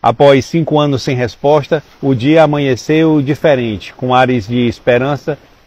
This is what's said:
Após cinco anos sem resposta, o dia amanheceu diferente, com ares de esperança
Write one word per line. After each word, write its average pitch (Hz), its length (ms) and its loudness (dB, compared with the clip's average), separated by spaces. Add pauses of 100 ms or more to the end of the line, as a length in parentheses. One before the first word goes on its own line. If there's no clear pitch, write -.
Após 135 420 4
cinco 156 340 -2
anos 147 240 -2
sem 135 140 -4
resposta, 143 680 -2 (200)
o 135 120 0
dia 147 280 2
amanheceu 151 800 0
diferente, 127 720 -2
com 127 200 -4
ares 127 320 2
de 120 220 -2
esperança 131 720 -2 (280)